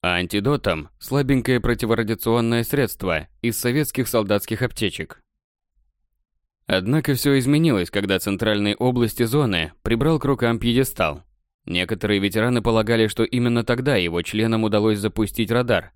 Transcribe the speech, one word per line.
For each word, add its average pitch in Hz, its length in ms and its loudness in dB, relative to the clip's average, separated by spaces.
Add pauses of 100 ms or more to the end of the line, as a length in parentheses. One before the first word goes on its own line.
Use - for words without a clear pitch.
А 87 100 0
антидотом – 90 720 -2 (100)
слабенькое 131 600 0
противорадиационное 117 1040 0
средство 95 640 -2 (120)
из 117 160 -2
советских 131 520 -2
солдатских 104 540 0
аптечек. - 580 -6 (1500)
Однако 120 480 0
всё 139 240 2
изменилось, 135 500 2
когда 98 300 0
центральные 104 560 0
области 123 480 0
зоны 110 480 0 (120)
прибрал 135 360 0
к - 60 -6
рукам 120 340 0
пьедестал. 117 640 0 (440)
Некоторые 98 520 -2
ветераны 107 440 0
полагали, 113 440 2
что 107 160 -2
именно 117 400 0
тогда 127 320 0
его 87 280 0
членам 110 420 0
удалось 107 340 2
запустить 107 540 -2
радар 120 440 0